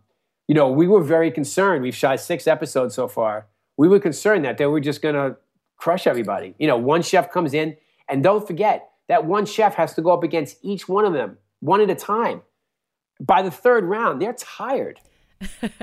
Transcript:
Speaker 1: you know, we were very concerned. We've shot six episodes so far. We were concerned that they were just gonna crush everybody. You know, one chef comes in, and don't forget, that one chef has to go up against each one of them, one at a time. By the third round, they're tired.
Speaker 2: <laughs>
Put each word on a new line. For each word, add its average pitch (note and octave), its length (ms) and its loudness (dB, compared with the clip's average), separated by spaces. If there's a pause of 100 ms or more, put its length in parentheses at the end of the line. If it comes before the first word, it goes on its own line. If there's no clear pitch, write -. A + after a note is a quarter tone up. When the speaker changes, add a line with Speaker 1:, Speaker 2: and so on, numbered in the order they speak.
(500)
Speaker 1:
you D3+ 60 4
know, C#3+ 140 4
we D3+ 200 2
were G3+ 120 6
very D#3+ 300 2
concerned. E3 500 0
We've B2 140 -6
shot C3+ 240 0
six - 260 -6
episodes C#3+ 480 0
so B2 140 -4
far. G#2+ 380 -4 (320)
We D3+ 100 6
were G3 140 6
concerned F3+ 420 0
that A#2+ 140 -4
they D3 80 0
were D3+ 160 0
just C#3 200 -4
gonna C#3 360 -2 (400)
crush F3 300 0
everybody. G2 520 -2
You D#3 80 0
know, C3+ 100 4
one D3 260 0
chef F3 280 0
comes D#3+ 220 -2
in, D#3 240 -4 (320)
and C#3 120 -2
don't G3+ 240 2
forget, F#3+ 440 -2 (180)
that D#3+ 180 2
one G3+ 200 0
chef G#3 300 0
has D#3+ 180 -2
to E3+ 80 -4
go F3 100 2
up E3+ 120 2
against D#3 380 -4
each F#3 280 -8
one G3+ 160 2
of F#3 80 0
them, A2 240 -6 (240)
one F3+ 180 2
at G#3 100 4
a E3+ 60 -2
time. G3+ 460 -4 (800)
By F#3 220 2
the F#3 80 -4
third A#3+ 340 2
round, F#3 360 -2
they're G#3+ 120 -4
tired. - 640 -8 (400)
Speaker 2:
<laughs> - 440 -12